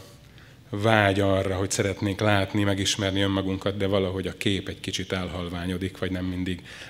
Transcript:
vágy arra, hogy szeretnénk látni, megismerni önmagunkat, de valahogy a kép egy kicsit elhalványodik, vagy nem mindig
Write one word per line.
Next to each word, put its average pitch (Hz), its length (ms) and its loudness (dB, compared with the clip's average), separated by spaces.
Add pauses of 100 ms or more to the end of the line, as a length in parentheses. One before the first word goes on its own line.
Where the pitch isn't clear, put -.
(680)
vágy 104 500 4
arra, 98 360 2
hogy 95 160 -2
szeretnénk 98 480 0
látni, 104 440 2
megismerni 98 580 0
önmagunkat, 95 560 0
de 98 100 0
valahogy 95 400 0
a - 100 -6
kép 98 300 -2
egy 90 120 -8
kicsit - 320 -6
elhalványodik, 90 840 -4
vagy 92 140 -4
nem 92 140 -4
mindig 92 380 -4 (260)